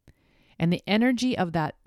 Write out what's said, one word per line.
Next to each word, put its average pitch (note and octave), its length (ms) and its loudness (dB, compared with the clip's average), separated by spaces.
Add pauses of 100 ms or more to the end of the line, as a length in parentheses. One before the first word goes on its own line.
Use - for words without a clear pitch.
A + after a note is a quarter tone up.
(580)
And E3+ 140 2
the - 140 -2
energy A#3+ 500 2
of F3 160 -2
that D#3+ 240 -4 (100)